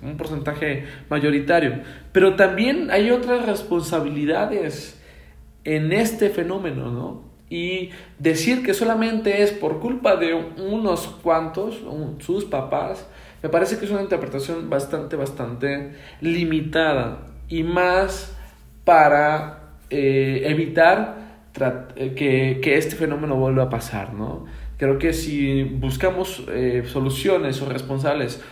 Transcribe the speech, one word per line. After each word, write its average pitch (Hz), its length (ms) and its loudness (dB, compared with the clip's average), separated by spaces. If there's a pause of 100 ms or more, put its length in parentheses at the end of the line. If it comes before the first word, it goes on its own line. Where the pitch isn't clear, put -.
un 147 140 -10
porcentaje 151 680 -6 (240)
mayoritario, 143 720 2 (320)
pero 190 220 6
también 220 540 4
hay 208 220 4
otras 247 340 2
responsabilidades 165 1500 -2 (680)
en 156 260 0
este 214 380 2
fenómeno, 170 600 -4
¿no? 123 400 -8 (200)
Y 180 400 -6 (280)
decir 160 460 2
que - 100 2
solamente 220 680 2
es 202 80 4
por 156 280 -4
culpa 233 360 2
de 165 180 0
unos 185 760 -2 (140)
cuantos, 165 600 0
un, 147 400 -10
sus 196 240 -2
papás, 143 600 -4 (380)
me 156 60 -4
parece 190 280 2
que 208 80 -6
es 202 60 -6
una 202 100 0
interpretación 160 680 -4
bastante, 147 460 -4
bastante 139 800 -6 (280)
limitada 156 1040 0 (220)
y 165 140 -2
más 180 720 2 (500)
para, 151 880 6 (160)
eh, 135 560 2
evitar 165 720 4 (380)
trat-, 127 420 -4
eh, 131 200 -4
que, 131 480 2
que 147 140 4
este 151 180 0
fenómeno 147 400 -2
vuelva 131 280 4
a - 60 0
pasar, 113 440 -6
¿no? 104 320 -8 (320)
Creo 135 200 2
que 160 140 0
si 139 520 0
buscamos, 135 840 -2
eh, 123 360 0
soluciones 135 760 0
o 139 60 -4
responsables 135 760 -2 (100)